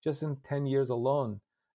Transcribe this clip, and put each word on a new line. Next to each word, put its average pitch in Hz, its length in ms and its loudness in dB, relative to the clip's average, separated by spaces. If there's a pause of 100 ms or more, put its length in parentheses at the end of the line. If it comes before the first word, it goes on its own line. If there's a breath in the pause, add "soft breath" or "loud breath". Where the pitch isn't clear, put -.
Just 151 200 -2
in 147 140 -4 (100)
ten 143 180 -2
years 135 240 2
alone, 123 520 0 (340)